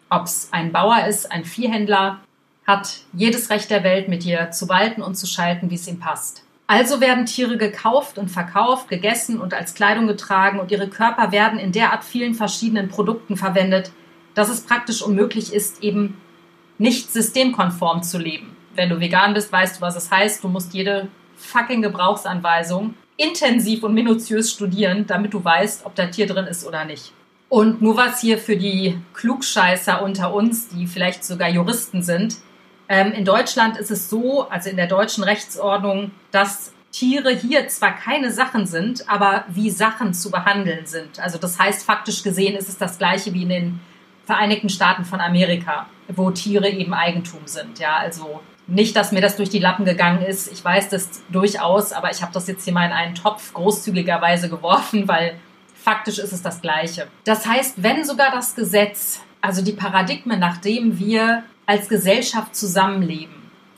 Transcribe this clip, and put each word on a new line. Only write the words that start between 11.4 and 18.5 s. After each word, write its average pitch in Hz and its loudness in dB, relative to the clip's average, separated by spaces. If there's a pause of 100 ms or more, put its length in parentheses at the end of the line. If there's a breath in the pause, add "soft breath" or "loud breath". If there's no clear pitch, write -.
in 190 -2
derart 220 2
vielen 240 -4
verschiedenen 214 -2
Produkten 208 -2
verwendet, 185 2 (420 loud breath)
dass 208 2
es 233 -4
praktisch 233 -2
unmöglich 208 0
ist, - -2
eben 202 -2 (600)
nicht 226 2
systemkonform 202 0
zu - -6
leben. 160 -8 (180)